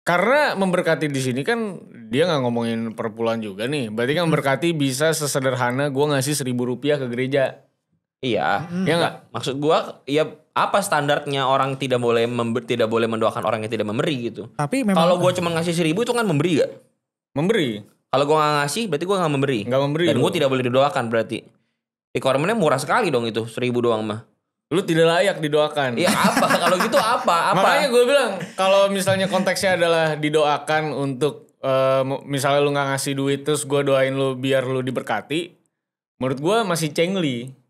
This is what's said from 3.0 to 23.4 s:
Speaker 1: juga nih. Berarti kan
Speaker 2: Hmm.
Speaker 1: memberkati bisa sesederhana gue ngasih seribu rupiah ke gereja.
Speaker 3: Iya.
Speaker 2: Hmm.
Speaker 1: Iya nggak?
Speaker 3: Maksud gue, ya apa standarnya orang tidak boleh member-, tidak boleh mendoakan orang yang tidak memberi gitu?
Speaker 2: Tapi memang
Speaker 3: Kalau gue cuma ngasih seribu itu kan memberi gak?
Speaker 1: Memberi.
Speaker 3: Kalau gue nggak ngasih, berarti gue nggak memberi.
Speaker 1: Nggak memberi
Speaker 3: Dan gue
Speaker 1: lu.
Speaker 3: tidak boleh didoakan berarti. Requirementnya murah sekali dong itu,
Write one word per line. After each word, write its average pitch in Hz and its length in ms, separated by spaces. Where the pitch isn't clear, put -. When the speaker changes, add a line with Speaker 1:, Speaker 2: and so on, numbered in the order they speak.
Speaker 1:
juga 107 260
nih. 135 240
Berarti 117 240
kan 170 80
Speaker 2:
Hmm. 170 80
Speaker 1:
memberkati 139 440
bisa 143 380
sesederhana 135 760
gue 139 220
ngasih 139 260
seribu 123 320
rupiah 127 300
ke 135 100
gereja. 131 560
Speaker 3:
Iya. 98 460
Speaker 2:
Hmm. 175 180
Speaker 1:
Iya 170 140
nggak? 165 180
Speaker 3:
Maksud 123 260
gue, 151 220
ya 147 160
apa 180 300
standarnya 143 680
orang 135 320
tidak 123 240
boleh 117 240
member-, 117 380
tidak 117 240
boleh 113 180
mendoakan 110 380
orang 110 180
yang 110 80
tidak 107 160
memberi 135 380
gitu? 117 260
Speaker 2:
Tapi 190 320
memang 196 160
Speaker 3:
Kalau 170 180
gue 180 160
cuma 175 200
ngasih 165 200
seribu 165 300
itu 240 80
kan 233 140
memberi 160 340
gak? 90 120
Speaker 1:
Memberi. 139 520
Speaker 3:
Kalau 139 160
gue 147 100
nggak 151 240
ngasih, 147 300
berarti 160 180
gue 196 100
nggak 170 160
memberi. 135 300
Speaker 1:
Nggak 131 220
memberi 151 240
Speaker 3:
Dan 151 100
gue 165 80
Speaker 1:
lu. 180 80
Speaker 3:
tidak 147 160
boleh 127 140
didoakan 131 420
berarti. 113 320
Requirementnya 139 460
murah 151 240
sekali 185 280
dong 123 140
itu, 113 240